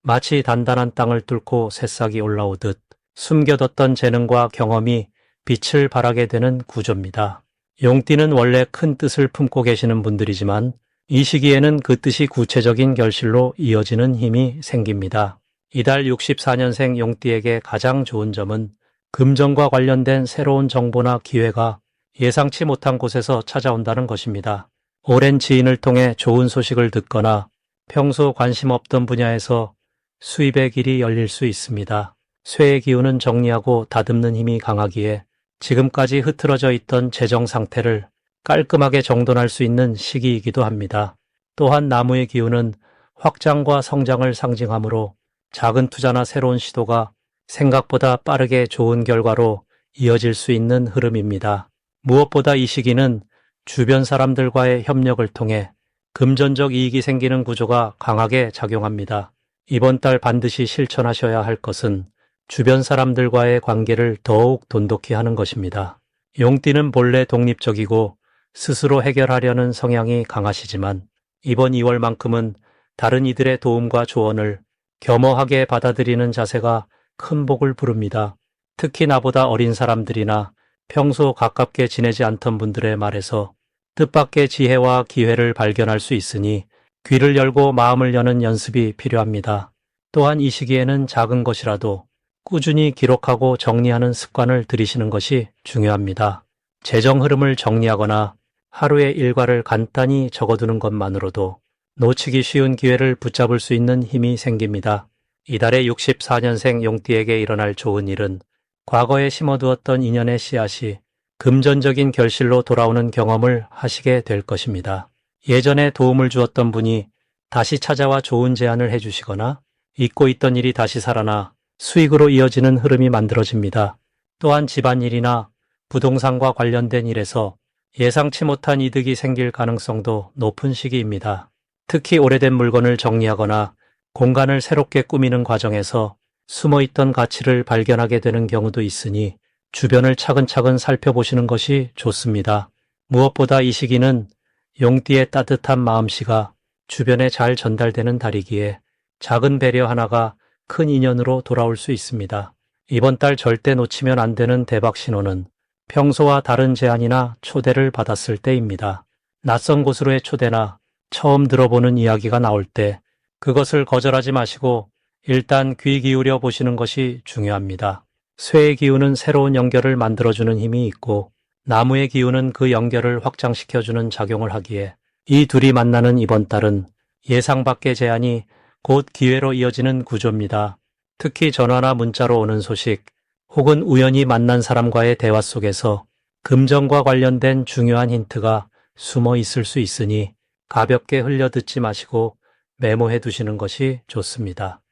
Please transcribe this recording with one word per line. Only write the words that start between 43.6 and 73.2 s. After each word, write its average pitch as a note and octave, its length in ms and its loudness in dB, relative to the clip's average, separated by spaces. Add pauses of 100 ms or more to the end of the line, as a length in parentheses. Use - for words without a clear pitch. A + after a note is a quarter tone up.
성장을 B2+ 520 0
상징하므로 A2 840 -4 (360)
작은 A#2+ 360 0
투자나 B2 380 -2
새로운 B2+ 320 -2
시도가 A#2 540 -4 (360)
생각보다 C3 720 0
빠르게 B2+ 500 0
좋은 A#2 360 0
결과로 A2+ 600 0 (340)
이어질 A#2 360 2
수 - 180 -4
있는 A#2+ 360 0
흐름입니다. G#2 800 -4 (340)
무엇보다 C#3+ 520 4
이 C3 100 0
시기는 B2 560 0 (440)
주변 C3 380 2
사람들과의 B2+ 800 0
협력을 B2+ 440 0
통해 G#2+ 440 -4 (420)
금전적 C3+ 600 0
이익이 B2+ 280 -2
생기는 C3 420 -2
구조가 A#2 560 -2
강하게 A2+ 520 0
작용합니다. G#2 800 -6 (360)
이번 C3 320 2
달 C3 180 2
반드시 B2 480 -2
실천하셔야 A#2 760 -2
할 A2 140 -2
것은 G2+ 520 -6 (400)
주변 C3 340 2
사람들과의 B2 800 0
관계를 A2+ 640 0
더욱 A#2+ 440 2
돈독히 G#2 460 -4
하는 A2+ 220 -2
것입니다. F#2+ 640 -6 (400)
용띠는 C#3 520 2
본래 B2 320 2
독립적이고 A2+ 920 -2 (360)
스스로 C#3 500 0
해결하려는 B2+ 680 0
성향이 A#2+ 520 -2
강하시지만 G2+ 840 -6 (360)
이번 B2+ 300 2
이월만큼은 A#2 800 -2 (420)
다른 B2+ 280 2